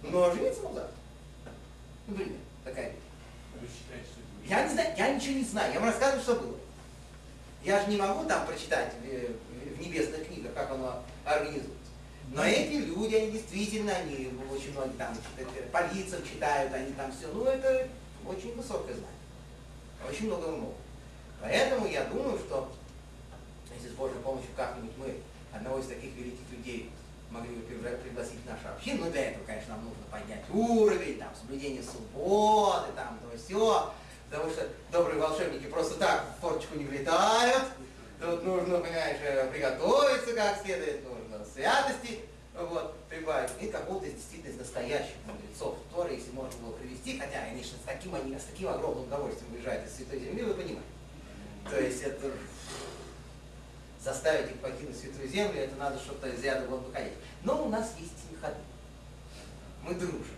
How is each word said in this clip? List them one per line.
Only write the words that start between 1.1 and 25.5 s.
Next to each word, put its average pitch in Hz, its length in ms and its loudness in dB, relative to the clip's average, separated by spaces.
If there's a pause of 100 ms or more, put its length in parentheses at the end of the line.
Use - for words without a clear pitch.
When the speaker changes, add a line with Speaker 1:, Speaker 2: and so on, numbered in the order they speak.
Speaker 1:
Например, 190 320 -2 (260)
такая - 260 -4
вещь. - 100 -10 (600)
Speaker 2:
Вы 120 60 -8
считаете, - 400 -10
что - 140 -14
это - 280 -12
Speaker 1:
Я 240 200 4
не - 40 0
знаю, - 240 4
я 269 180 6
ничего 277 200 2
не 262 100 4
знаю, - 300 2
я - 60 4
вам 226 100 6
рассказываю, 269 320 6
что 240 140 6
было. - 200 -2 (1080)
Я 202 180 8
же 208 80 2
не 208 60 6
могу 196 320 4
там - 180 4
прочитать - 480 0
в, - 100 -8
в, 123 720 -6
в - 40 -8
небесных 156 480 0
книгах, 165 260 -8
как 135 160 -2
оно 131 320 -2 (220)
организуется. 123 480 2 (560)
Но 143 160 2
эти 285 300 6
люди, 220 420 2
они 214 160 6
действительно, 208 600 0
они 139 380 -2 (180)
очень 139 220 -4
многие 135 220 -2
там, 120 220 -4
значит, - 440 -8
это - 120 -6
по 175 220 4
лицам 190 300 -2
читают, 135 500 2
они 135 200 -2
там 139 180 -4
все. - 220 -8
Ну, 220 120 0
это 262 440 6 (360)
очень 233 300 -6
высокое - 400 -4
знание. - 160 -8 (960)
Очень - 180 -2
много 170 260 0
могут. - 240 -4 (640)
Поэтому 233 480 4
я - 160 0
думаю, 262 340 0
что - 320 -2 (1040)
если 120 140 -10
с 120 40 -10
Божьей 131 280 -2
помощью 131 360 -2
как-нибудь 117 400 -2
мы 131 200 -4 (360)